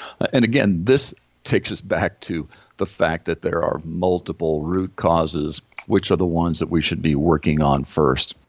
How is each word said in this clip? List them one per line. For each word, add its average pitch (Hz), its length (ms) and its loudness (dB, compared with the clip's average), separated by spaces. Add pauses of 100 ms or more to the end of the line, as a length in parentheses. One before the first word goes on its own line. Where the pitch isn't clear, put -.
(200)
Uh, - 140 -2
and 127 100 4
again, 107 400 2
this 131 300 2 (320)
takes - 260 0
us - 80 -6
back 90 400 -4
to - 280 -8 (300)
the 98 80 -2
fact 82 400 -2
that 82 160 -4
there - 220 -2
are - 220 -2
multiple 82 760 -2
root 90 360 -4
causes. 80 640 0 (260)
Which 101 240 2
are 90 60 4
the 92 80 0
ones 85 340 0
that 80 100 -2
we 82 120 2
should 80 200 -4
be 76 140 2
working 78 480 2
on 69 200 2
first? - 520 0 (140)